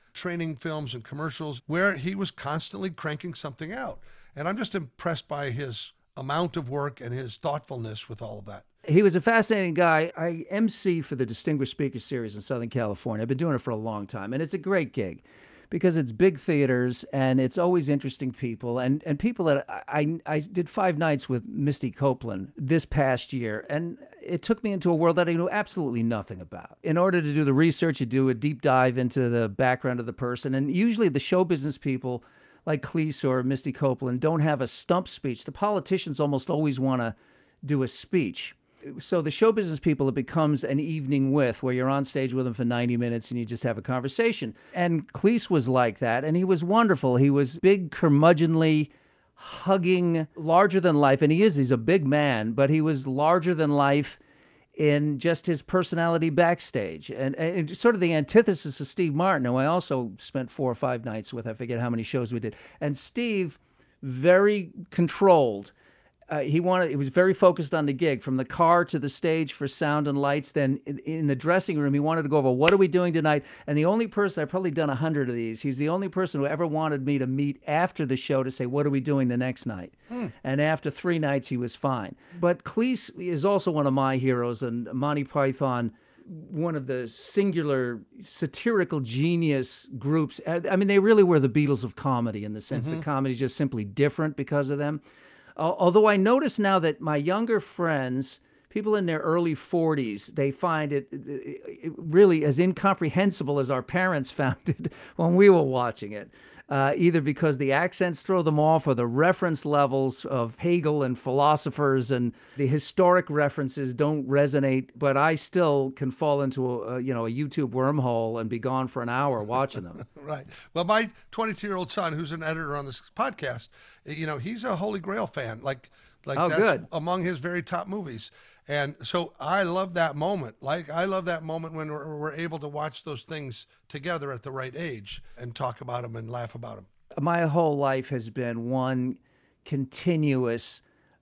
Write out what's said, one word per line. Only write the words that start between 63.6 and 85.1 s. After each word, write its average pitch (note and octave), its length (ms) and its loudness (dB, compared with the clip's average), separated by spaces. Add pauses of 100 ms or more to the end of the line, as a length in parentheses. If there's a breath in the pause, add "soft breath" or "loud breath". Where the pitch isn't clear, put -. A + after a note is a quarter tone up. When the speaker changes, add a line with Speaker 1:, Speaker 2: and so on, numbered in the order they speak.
Speaker 2:
very F3+ 720 4 (180)
controlled. D3+ 800 4 (580 soft breath)
Uh, D3+ 100 -2
he C#3+ 180 0
wanted, F3+ 300 2
he C#3+ 80 -4
was C#3 140 -2
very F3+ 240 6
focused F3 400 4
on D#3 100 0
the C#3+ 80 2
gig, C#3 300 0
from C3 160 -2
the C3 80 -4
car F3 360 4
to E3+ 160 -2
the C3+ 120 -4
stage D#3+ 420 -2
for C#3 160 -6
sound D3 400 0
and C#3 100 0
lights. C#3+ 340 0
Then C#3 340 0
in, C#3+ 140 -8
in D#3+ 260 -4
the C#3 100 2
dressing E3+ 420 0
room, C#3+ 140 2
he C#3+ 80 2
wanted D#3+ 220 0
to C#3+ 80 -4
go D3+ 80 4
over, C3 120 4
"What C#3 220 6
are G3 60 6
we F#3+ 100 4
doing F3 240 0
tonight?" D3+ 320 2 (220 loud breath)
And D3 100 0
the D3+ 80 2
only A3 220 2
person, G3+ 340 -2
I've C#3+ 80 -4
probably F#3 220 -2
done D3+ 180 -2
a C#3 60 -2
hundred C#3+ 340 -2
of A#2+ 60 -4
these, A2+ 260 -6
he's C3+ 160 -4
the D3 140 -2
only F#3+ 180 -2
person F3+ 320 -4
who C#3 60 0
ever D#3 200 -2
wanted D3+ 380 -2
me C#3+ 140 0
to C3 80 -2
meet C#3+ 400 -2
after D#3+ 400 0
the C3 100 0
show C3+ 260 -2
to C3 80 -4
say, C3 140 -6
"What C#3 220 -2
are D3 40 2
we C#3 100 0
doing C3+ 280 0
the A#2+ 80 -2
next B2+ 300 -4
night?" F#2+ 260 -8 (160 loud breath)
Speaker 1:
Hmm. A#3+ 200 -8 (140 loud breath)
Speaker 2:
And C3+ 200 -2
after D#3 260 0
three E3+ 300 -2
nights, C#3 300 -2
he B2+ 100 -2
was A#2+ 180 -6
fine. B2 400 -4 (240 loud breath)
But F3 240 0
Cleese B3 460 -2 (100)
is E3+ 240 -2
also G3 260 2
one D3+ 160 2
of C3+ 60 2
my C3+ 240 2
heroes, B2 460 0
and A#2+ 320 -6
Monty C#3+ 300 -2